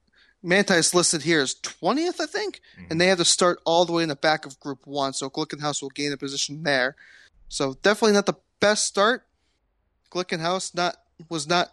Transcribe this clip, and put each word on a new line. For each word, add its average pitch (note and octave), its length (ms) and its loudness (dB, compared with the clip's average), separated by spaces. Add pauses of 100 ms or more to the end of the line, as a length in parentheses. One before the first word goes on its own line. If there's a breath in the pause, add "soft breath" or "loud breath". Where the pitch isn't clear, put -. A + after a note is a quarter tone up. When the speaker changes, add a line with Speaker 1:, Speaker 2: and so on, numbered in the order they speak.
(420 soft breath)
Speaker 1:
Manti F#3+ 320 2
is E3 200 2
listed E3+ 280 2
here D#3 200 2
as B2+ 120 -2
twentieth, D#4 680 -4
I D#4 60 -4
think, G4+ 340 -6 (160 loud breath)
Speaker 2:
Mm-hmm. F3+ 140 -20
Speaker 1:
and D#3+ 100 -2
they F3+ 60 4
have F#3+ 120 4
to E3+ 60 2
start - 400 2
all E3+ 200 4
the E3 80 -6
way E3+ 100 0
in D#3+ 60 -2
the D3 80 -4
back D#3 280 0
of C#3 140 -16
Group C#3+ 260 -12
One, C#3 280 -4
so C3+ 180 -8
Glickenhaus D3+ 500 -6
will C#3 100 -12
gain C#3+ 220 -6
a C#3 40 -8
position C#3+ 480 -8
there. C3+ 320 0 (520 loud breath)
So C3+ 320 -4
definitely G#3 340 4
not G3+ 120 2
the F3 80 0 (240)
best G#3 280 2
start. G#3+ 380 0 (840)
Glickenhaus F3+ 640 -4
not, F3 220 -2 (320)
was D#3 180 -6
not, F3 260 0